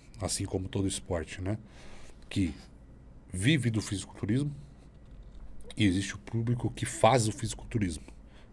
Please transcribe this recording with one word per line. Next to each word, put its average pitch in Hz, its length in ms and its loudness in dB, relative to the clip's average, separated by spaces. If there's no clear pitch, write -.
assim 98 240 0
como 95 240 -2
todo 98 180 0
esporte, 90 540 -2
né? 98 180 0
Que 90 260 2
vive 120 380 4
do 110 100 2
fisiculturismo 113 720 -2
e 110 80 6
existe 98 300 4
o - 40 -12
público 117 520 0
que - 160 -4
faz 113 400 6
o 107 60 2
fisiculturismo, 98 720 -2